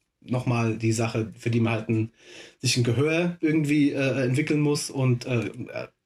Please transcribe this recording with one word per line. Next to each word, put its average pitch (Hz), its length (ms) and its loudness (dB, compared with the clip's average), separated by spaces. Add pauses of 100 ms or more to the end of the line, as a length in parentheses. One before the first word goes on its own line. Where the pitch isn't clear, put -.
(200)
nochmal 120 580 -2
die 113 140 2
Sache, 110 440 -2
für - 140 -4
die 117 100 2
man 113 120 2
halt 110 160 -4
ein, 113 240 0 (480)
sich 120 160 0
ein 120 80 2
Gehör 160 560 0
irgendwie, 151 520 2
äh, 135 320 0
entwickeln 147 360 0
muss. 147 300 0
Und, 127 360 0
äh, 117 200 0
äh, - 420 -10 (180)